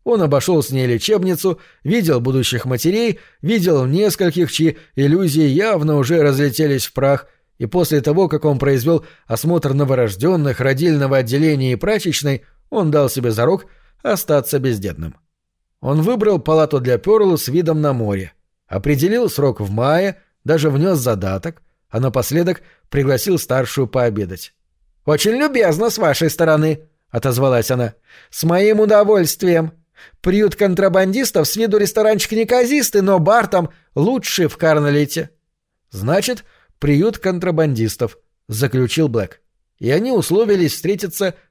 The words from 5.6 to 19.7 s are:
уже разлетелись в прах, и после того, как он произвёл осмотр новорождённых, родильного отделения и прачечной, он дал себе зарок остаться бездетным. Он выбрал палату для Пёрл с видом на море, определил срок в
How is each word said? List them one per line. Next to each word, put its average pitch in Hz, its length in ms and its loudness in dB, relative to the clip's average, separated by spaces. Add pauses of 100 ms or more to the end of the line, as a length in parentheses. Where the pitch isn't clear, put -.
уже 147 260 2
разлетелись 143 640 0
в - 60 -12
прах, 135 360 0 (300)
и 120 80 -6
после 156 340 0
того, 165 280 2
как 156 160 -2
он 143 140 0
произвёл 139 460 0 (220)
осмотр 151 460 -2
новорождённых, 135 880 0
родильного 135 580 0
отделения 131 540 0
и 120 40 -2
прачечной, 165 680 -2 (280)
он 196 200 0
дал 143 180 2
себе 120 220 -2
зарок 127 360 0 (460)
остаться 147 460 0
бездетным. 95 580 -6 (640)
Он 147 220 0
выбрал 208 360 0
палату 151 420 0
для 123 180 0
Пёрл 202 380 2
с - 120 -6
видом 160 320 0
на 147 120 0
море, 101 400 -4 (340)
определил 147 600 0
срок 135 320 -2
в 101 100 -6